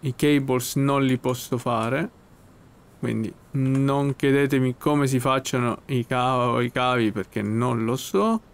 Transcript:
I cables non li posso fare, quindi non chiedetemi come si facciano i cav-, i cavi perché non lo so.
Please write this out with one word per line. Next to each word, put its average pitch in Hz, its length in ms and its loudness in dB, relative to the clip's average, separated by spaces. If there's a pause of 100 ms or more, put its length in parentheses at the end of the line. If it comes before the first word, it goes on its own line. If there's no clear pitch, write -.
I 127 80 -4
cables 135 600 2
non 139 280 2
li 127 140 2
posso 123 400 -4
fare, 120 520 -2 (880)
quindi 113 340 -4 (180)
non 139 640 0
chiedetemi 135 640 2
come 147 300 0
si 131 120 2
facciano 131 680 -2
i 123 180 -2
cav-, 123 560 0
i 120 100 -2
cavi 123 400 2
perché 107 300 -6
non 113 420 -2
lo 117 120 -2
so. 220 460 0 (120)